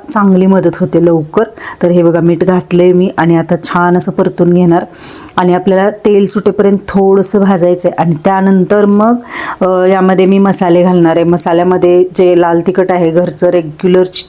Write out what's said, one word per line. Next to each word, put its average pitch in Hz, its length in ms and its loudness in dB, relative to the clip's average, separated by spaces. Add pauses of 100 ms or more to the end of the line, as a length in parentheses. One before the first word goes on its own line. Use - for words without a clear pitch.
(140)
चांगली 190 320 2
मदत 180 340 0
होते 175 260 0
लवकर. 170 380 0 (400)
तर 175 40 2
हे 175 160 2
बघा, 170 160 2
मीठ 170 240 0
घातलंय 180 500 0
मी 180 240 0
आणि 165 200 2
आता 165 260 -2
छान 175 340 0
असं 175 140 -4
परतून 180 420 0
घेणार 175 320 2 (520)
आणि 180 160 2
आपल्याला 190 360 0
तेल 208 360 0
सुटेपर्यंत 202 520 0 (100)
थोडंसं 196 520 0
भाजायचं 180 500 0
आहे. - 140 -4
आणि 165 120 -2 (100)
त्यानंतर 190 600 2
मग, 208 300 2 (460)
अ, 185 240 0
यामध्ये 190 400 2
मी 190 120 2
मसाले 185 460 2
घालणार 175 320 2
आहे. 170 80 0
मसाल्यामध्ये 175 800 0
जे 180 380 0
लाल 170 260 0
तिखट 185 240 -2
आहे 175 200 0
घरचं, 175 380 -2
रेग्युलरची 180 800 -2